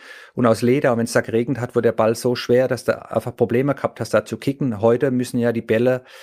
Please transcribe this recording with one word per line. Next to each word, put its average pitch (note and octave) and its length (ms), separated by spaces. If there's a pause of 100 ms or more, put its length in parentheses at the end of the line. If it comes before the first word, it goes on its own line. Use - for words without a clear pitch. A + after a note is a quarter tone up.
(340)
und B2 120
aus A2+ 160
Leder. C3 300
Und A#2 60
wenn's A#2 140
da B2+ 80
geregnet A#2 400
hat, B2 140
wurde A#2 140
der A2+ 40
Ball A2+ 220
so B2 200
schwer, B2 340
dass B2 160
du - 260
einfach A#2 240
Probleme B2+ 400
gehabt - 260
hast, A2+ 120
da G#2+ 120
zu - 120
kicken. C3+ 440
Heute A#2+ 300
müssen B2 280
ja A#2 140
die A2+ 100
Bälle B2 420 (180)